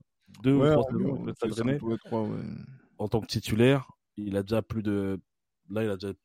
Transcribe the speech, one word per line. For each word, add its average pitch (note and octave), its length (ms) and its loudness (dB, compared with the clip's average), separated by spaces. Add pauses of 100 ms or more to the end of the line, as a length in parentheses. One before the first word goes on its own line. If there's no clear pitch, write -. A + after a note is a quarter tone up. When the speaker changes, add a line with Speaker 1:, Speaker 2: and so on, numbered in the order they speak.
(420)
Speaker 1:
Deux C3 120 4
ou C#3 80 6
Speaker 2:
Ouais, D3+ 100 6
Speaker 1:
trois D3 120 6
Speaker 2:
en A#2 40 -2
Speaker 1:
saisons A#2+ 120 -2
Speaker 2:
gros, - 140 0
Speaker 1:
avec - 140 -6
le A2+ 60 -6
Speaker 2:
c'est - 140 -4
Speaker 1:
Stade G#2+ 60 -2
Speaker 2:
ça, A2+ 100 -2
Speaker 1:
Rennais. C3+ 200 0
Speaker 2:
ouais, A2+ 200 -4
trois, A2+ 200 -4
ouais. G#2+ 180 -4 (560)
Speaker 1:
En G#2+ 100 -4
tant A2 140 -2
que - 60 -10
titulaire, B2 640 2 (260)
il G#2 180 -4
a G2 60 0
déjà G#2+ 220 -2
plus A2+ 180 -6
de... G2 380 -2 (500)
Là, A2 140 -2
il A2 80 -2
a G2 40 -4
déjà G2 160 -8 (140)